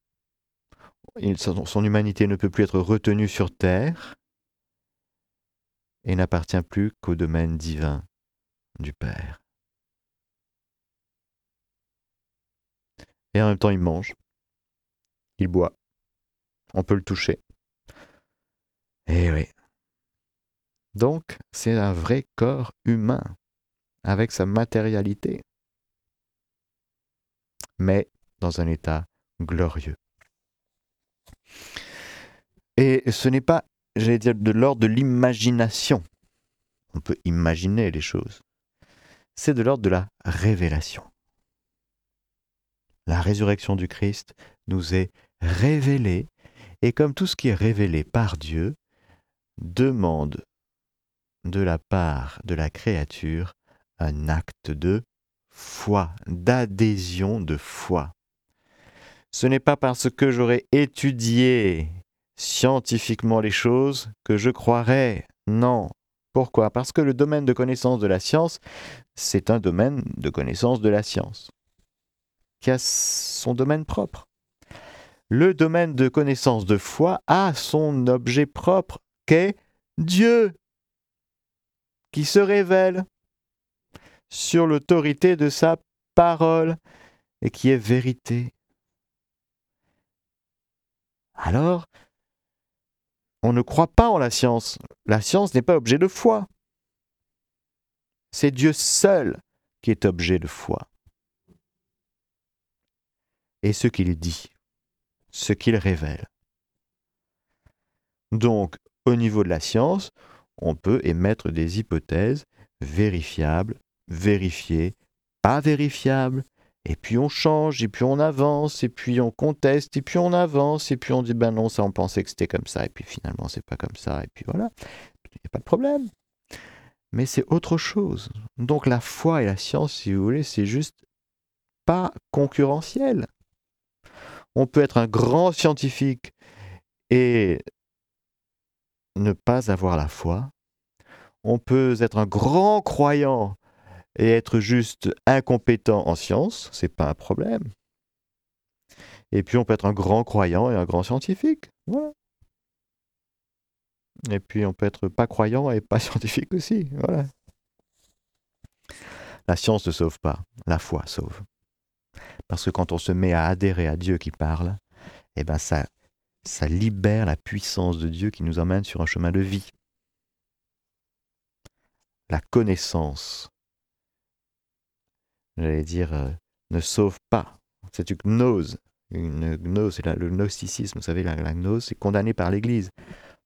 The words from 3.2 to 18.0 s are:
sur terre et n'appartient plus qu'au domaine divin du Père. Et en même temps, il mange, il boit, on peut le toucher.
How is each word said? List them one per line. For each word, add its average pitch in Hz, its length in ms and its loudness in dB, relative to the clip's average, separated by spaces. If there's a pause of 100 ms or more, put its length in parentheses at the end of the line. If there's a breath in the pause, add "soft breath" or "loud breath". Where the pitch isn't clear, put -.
sur - 280 -4
terre 104 600 -2 (1900)
et 95 120 -2
n'appartient 90 460 0
plus 101 300 -2 (100)
qu'au 85 140 -2
domaine 82 420 -2
divin 76 460 -4 (760)
du 73 140 -10
Père. - 480 -10 (4000 loud breath)
Et 104 80 4
en 107 80 4
même 98 80 0
temps, 107 120 2
il 98 100 0
mange, 87 340 -2 (1300)
il 98 80 0
boit, 87 300 0 (960)
on 95 100 -2
peut 101 120 0
le 95 80 -4
toucher. - 360 -4 (1700 soft breath)